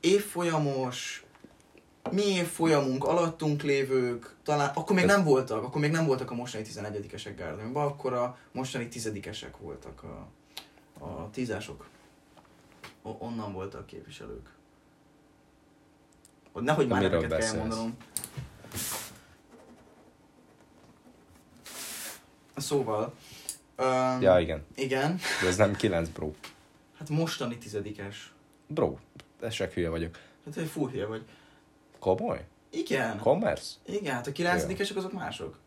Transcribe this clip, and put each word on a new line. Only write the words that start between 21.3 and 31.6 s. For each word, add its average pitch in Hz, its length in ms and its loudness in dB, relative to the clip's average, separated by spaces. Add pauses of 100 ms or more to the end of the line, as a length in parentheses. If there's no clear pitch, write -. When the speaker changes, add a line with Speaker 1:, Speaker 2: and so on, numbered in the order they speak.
Speaker 1:
Szóval, 117 560 0 (640)
öm, 127 440 2
Speaker 2:
Ja, 92 200 8
igen. 80 260 -2 (100)
Speaker 1:
igen. 135 420 2 (240)
Speaker 2:
De 92 60 4
ez 90 80 2
nem 101 200 4
kilenc, 85 320 2
bro. 80 220 -6 (680)
Speaker 1:
Hát 151 100 -12
mostani 147 500 -2
tizedikes. 104 760 -8 (340)
Speaker 2:
Bro, 127 280 2 (460)
ez 113 140 -4
se 92 200 -2
hülye 87 140 2
vagyok. 82 300 -2 (260)
Speaker 1:
Hát, 151 100 -12
hogy 170 120 -4
full 147 240 -2
hülye 98 160 -4
vagy. 110 160 -6 (760)